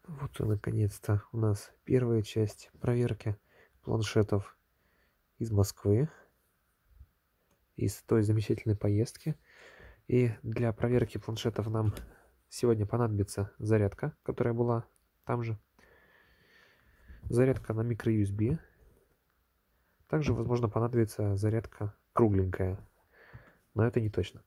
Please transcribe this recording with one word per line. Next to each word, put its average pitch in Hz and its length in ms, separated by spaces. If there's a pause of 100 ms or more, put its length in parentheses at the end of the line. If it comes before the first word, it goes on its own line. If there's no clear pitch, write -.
Вот 139 300
и - 60
наконец-то 107 880
у 113 40
нас 107 360 (100)
первая 117 400
часть - 480 (100)
проверки 120 560 (460)
планшетов 110 720 (840)
из 113 120
Москвы, 104 580 (1700)
из - 280
той 113 200
замечательной 107 540
поездки. 104 600 (680)
И 123 240 (140)
для 113 280
проверки 120 460
планшетов 110 480
нам 110 260 (560)
сегодня 110 380
понадобится 104 720
зарядка, 107 640
которая 120 320
была 120 320 (380)
там 120 180
же. 113 160 (1700)
Зарядка 120 500
на 110 60
микро-ю 113 420
эс 98 80
би. 107 280 (1500)
Также, 143 280
возможно, 117 340
понадобится 110 680
зарядка 107 600 (160)
кругленькая, 95 680 (960)
но 110 100
это 120 160
не 107 80
точно. - 380